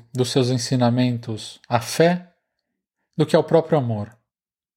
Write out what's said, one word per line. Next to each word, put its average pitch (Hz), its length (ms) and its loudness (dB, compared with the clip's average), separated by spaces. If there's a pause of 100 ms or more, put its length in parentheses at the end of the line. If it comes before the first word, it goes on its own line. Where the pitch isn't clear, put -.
(140)
dos 127 180 -2
seus 127 180 2
ensinamentos 120 1120 -2 (100)
à 120 100 2
fé 170 540 0 (840)
do 156 100 0
que - 100 -2
ao 156 80 6
próprio 160 340 2
amor. 110 400 -4 (600)